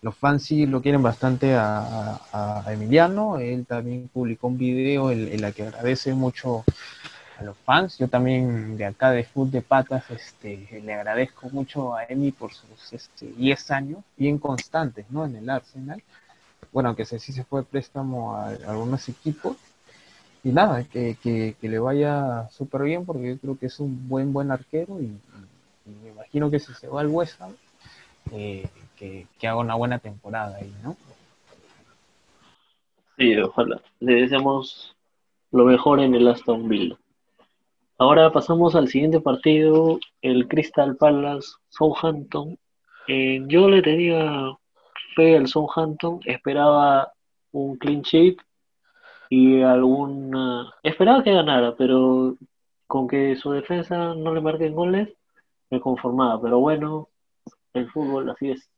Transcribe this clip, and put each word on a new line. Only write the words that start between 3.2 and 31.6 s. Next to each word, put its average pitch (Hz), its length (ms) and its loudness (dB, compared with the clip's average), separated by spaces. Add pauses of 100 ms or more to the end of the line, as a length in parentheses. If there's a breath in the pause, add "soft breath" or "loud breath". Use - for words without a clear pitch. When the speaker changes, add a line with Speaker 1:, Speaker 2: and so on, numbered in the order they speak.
Speaker 1:
Él 123 280 -6
también 123 420 -8
publicó 120 380 -6
un 127 120 -4
video 131 520 -2
en, 110 220 -4
en 107 80 -6
la 104 120 -4
que 107 120 -10
agradece 120 500 -4
mucho 127 500 -4 (760 loud breath)
a - 40 -14
los 101 160 -14
fans. 175 400 0
Yo 127 100 0
también 123 680 -2
de 104 80 -8
acá 101 260 0
de 120 140 0
Foot 135 260 -4
de 127 120 -4
Patas, 131 480 -2
este, 107 720 -16
le 107 100 -12
agradezco 110 580 -6
mucho 135 440 -8
a 113 100 -8
Emi 135 280 -4
por 117 200 -14
sus, - 400 -20
este, - 400 -20
diez 135 380 -2
años 143 340 -8 (120)
bien 143 220 -2
constantes, 139 720 -6
¿no? 151 140 -8
En 131 120 -10
el 110 120 -14
Arsenal. 135 540 -10 (680 soft breath)
Bueno, 127 180 0
aunque 110 140 -6
se, 117 140 -12
sí 139 140 -16
se 131 120 -10
fue 135 200 -6
préstamo 131 720 -10
a, 104 140 -10
a 107 200 -14
algunos 117 380 -6
equipos. 151 480 -8 (840 soft breath)
Y 131 100 -4
nada, 147 320 2
que, 120 380 -6
que, 113 380 -4
que 110 80 -8
le 110 100 -4
vaya 135 720 -2
súper 135 320 -8
bien 165 220 -4
porque 139 240 -8
yo 127 100 -8
creo 135 200 -10
que 127 80 -10
es - 140 -12
un 131 280 -8
buen, 135 240 -4
buen 139 180 -4
arquero 160 500 -8
y, 139 40 -6
y, 104 160 -12 (680)
y 104 40 -20 (120)
me 110 80 -20
imagino 143 400 -6
que 147 80 0
si 143 140 -10
se 127 160 -20
va 135 120 -8
al 147 80 -2
West 165 340 -4
Ham... 190 120 -20 (800 soft breath)
Eh, 101 360 -12 (280)
que, 95 300 -18 (120)
que 113 100 -6
haga 113 100 -4
una 117 160 -4
buena 120 240 -4
temporada 104 580 -12
ahí, 101 260 -16
¿no? 147 140 -14 (2250)